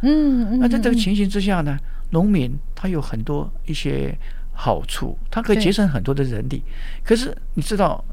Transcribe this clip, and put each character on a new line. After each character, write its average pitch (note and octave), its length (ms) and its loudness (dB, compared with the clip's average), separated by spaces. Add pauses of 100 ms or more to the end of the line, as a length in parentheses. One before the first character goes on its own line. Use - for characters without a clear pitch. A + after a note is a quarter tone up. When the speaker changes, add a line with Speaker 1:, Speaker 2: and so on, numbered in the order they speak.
Speaker 1:
嗯， C4 540 2
嗯， B3+ 40 2
Speaker 2:
那 B3 100 4
在 A#3 100 2
这 A3+ 120 2
个 A#3+ 60 4
情 G3+ 180 2
形 G3+ 140 2
之 G3+ 120 0
下 F#3+ 200 2
呢， D3 120 0
Speaker 1:
嗯， C#3+ 60 -2
嗯。 - 180 -4 (140)
Speaker 2:
农 F3 180 4
民 C#3 300 2 (160)
他 - 140 -4
有 E3+ 120 0
很 A2+ 220 -4
多 D3 260 -2 (180)
一 D#3+ 60 -2
些 C#3 400 -2 (400)
好 - 340 0
处， - 300 -4 (140)
他 A3+ 100 -2
可 G#3+ 140 2
以 A3 60 2
节 F#3+ 100 4
省 G3+ 180 4
很 C3 140 0
多 C#3 100 0
的 C#3 120 2
人 A#2 240 -2
力。 - 100 -2
Speaker 1:
对。 - 40 -4 (420)
Speaker 2:
可 A3+ 100 4
是 B3+ 220 -2 (180)
你 D#3 80 0
知 G#3 140 -2
道， F#3+ 360 2